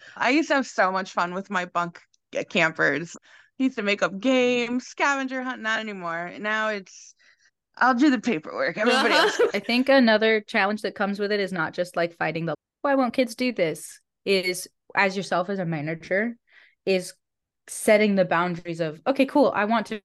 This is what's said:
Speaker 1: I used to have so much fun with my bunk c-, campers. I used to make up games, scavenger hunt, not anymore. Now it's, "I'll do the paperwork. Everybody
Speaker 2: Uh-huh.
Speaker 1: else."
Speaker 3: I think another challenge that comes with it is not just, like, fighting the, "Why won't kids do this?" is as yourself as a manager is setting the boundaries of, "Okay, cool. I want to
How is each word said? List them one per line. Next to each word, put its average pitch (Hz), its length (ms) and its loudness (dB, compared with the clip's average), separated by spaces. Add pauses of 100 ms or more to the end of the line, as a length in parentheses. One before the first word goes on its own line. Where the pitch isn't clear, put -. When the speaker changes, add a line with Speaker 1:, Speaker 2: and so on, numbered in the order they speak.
(160)
Speaker 1:
I - 140 0
used 311 180 2
to 311 80 2
have 262 100 0
so 190 260 0
much 190 200 -4
fun 180 220 -2
with 190 160 -8
my 185 160 -2
bunk 175 340 -4 (340)
c-, - 100 -4
campers. 160 720 0 (420)
I 262 60 -4
used 262 120 -2
to 226 60 -6
make 202 200 0
up 185 180 -2
games, 247 680 0
scavenger 269 560 -2
hunt, 247 200 -8
not 220 180 -2
anymore. 175 580 -8
Now 214 300 -2
it's, - 460 -10 (640)
"I'll 247 180 4
do 277 160 6
the 240 100 2
paperwork. 156 580 -4
Everybody 240 360 2
Speaker 2:
Uh-huh. 311 100 6 (180)
Speaker 1:
else." - 120 4
Speaker 3:
I 202 60 -2
think 240 280 0
another 220 540 6
challenge 208 400 -2
that 202 120 -6
comes 202 240 -2
with 202 140 -2
it 208 80 0
is 185 120 -4
not 165 220 -4
just, 180 220 -4
like, 170 200 -2
fighting 160 300 -4
the, 151 80 -2 (280)
"Why 285 120 2
won't 254 200 2
kids 233 200 0
do 254 180 -2
this?" 165 480 -4 (240)
is 180 440 -2 (260)
as 196 220 2
yourself 180 340 -2
as 202 80 -4
a 180 80 -2
manager 165 720 -4 (480)
is 185 280 -2 (560)
setting 214 460 4
the 190 100 4
boundaries 170 560 -2
of, 160 280 -6
"Okay, 269 180 2
cool. 269 280 4
I 208 100 0
want 214 240 0
to 214 160 -8